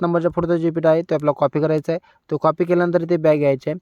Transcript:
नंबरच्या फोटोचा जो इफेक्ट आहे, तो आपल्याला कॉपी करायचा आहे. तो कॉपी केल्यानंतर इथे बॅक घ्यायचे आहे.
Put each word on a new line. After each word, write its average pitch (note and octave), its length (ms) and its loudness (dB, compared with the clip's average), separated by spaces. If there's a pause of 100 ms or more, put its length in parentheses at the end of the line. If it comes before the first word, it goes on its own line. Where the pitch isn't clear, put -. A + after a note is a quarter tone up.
नंबरच्या E3+ 340 0
फोटोचा E3+ 220 0
जो E3 100 -2
इफेक्ट D#3+ 200 -2
आहे, D#3+ 140 4
तो E3+ 140 -2
आपल्याला D3 240 -2
कॉपी C#3+ 200 0
करायचा D#3 320 -2
आहे. D#3+ 80 -4 (320)
तो D#3 60 -2
कॉपी D#3+ 280 0
केल्यानंतर F3 360 0
इथे E3+ 160 0
बॅक D#3 200 4
घ्यायचे C#3+ 340 0
आहे. F3 100 -8